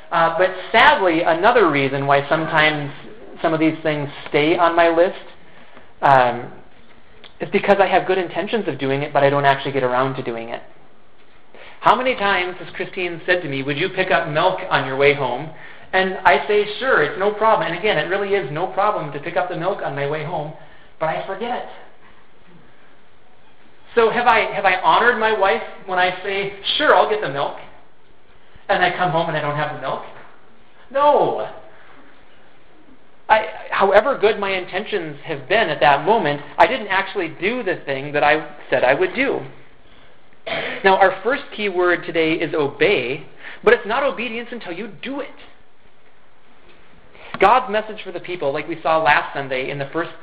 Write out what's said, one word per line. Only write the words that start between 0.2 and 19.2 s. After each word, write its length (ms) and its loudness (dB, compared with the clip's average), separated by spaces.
but 120 4
sadly, 500 6
another 480 4
reason 360 0
why 220 4
sometimes 640 2
some 120 2
of 60 2
these 240 2
things 260 -2
stay 280 4
on 180 4
my 140 6
list, 360 2
um, 500 4
is 100 -6
because 300 4
I 80 4
have 180 4
good 140 2
intentions 500 -2
of 80 -4
doing 240 0
it, 100 -4
but 120 4
I 60 8
don't 140 4
actually 300 2
get 100 0
around 320 0
to 80 -6
doing 260 -6
it. 120 -8
How 120 6
many 220 0
times 440 0
has 160 -12
Christine 500 -6
said 160 2
to 80 -6
me, 140 -4
"Would 140 -2
you 120 0
pick 220 -2
up 180 2
milk 400 0
on 160 0
your 100 -4
way 180 6
home?" 360 -4
And 320 0
I 240 4
say, 180 4
"Sure, 240 2
it's 160 -2
no 120 2
problem." 360 2
And 100 -4
again, 200 0
it 100 0
really 260 -2
is 160 0
no 180 -4
problem 440 -2
to 80 -10
pick 160 -8